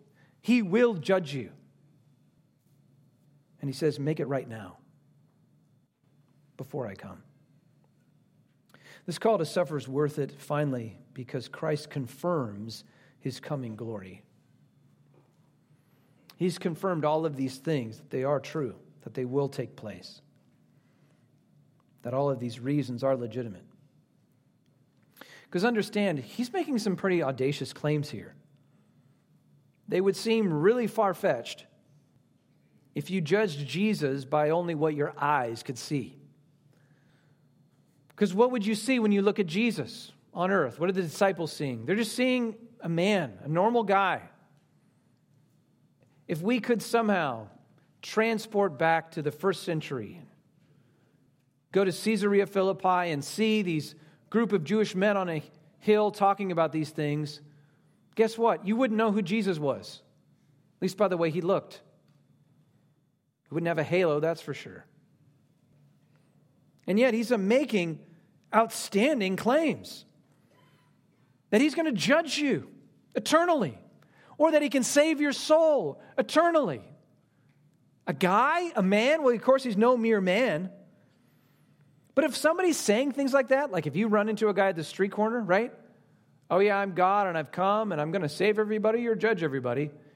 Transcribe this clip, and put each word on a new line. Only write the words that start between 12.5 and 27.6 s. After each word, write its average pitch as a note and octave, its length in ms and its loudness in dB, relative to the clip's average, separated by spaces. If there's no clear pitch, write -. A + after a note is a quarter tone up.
his B2+ 200 -8
coming B2 380 -8
glory. G2 460 -12
He's F3+ 240 -2
confirmed E3+ 460 -2
all D#3 200 0
of D3 100 -4
these C3 220 -4
things, A#2+ 400 -4
that - 120 -20
they C3 140 -4
are C#3 160 0
true, C3+ 360 -6
that A#2 120 -16
they C3 120 -6
will C3+ 240 -2
take B2+ 260 -10
place, G2 460 -16
that A#2+ 120 -8
all C#3+ 160 0
of B2+ 100 -2
these A#2+ 200 -8
reasons B2+ 420 -2
are C3+ 140 2
legitimate. A#2+ 480 -8
'Cause F3+ 140 -2
understand, G#3 560 0
he's A3+ 320 -6
making E4 280 -2
some G3+ 180 -2
pretty F3+ 260 0
audacious C3 500 -2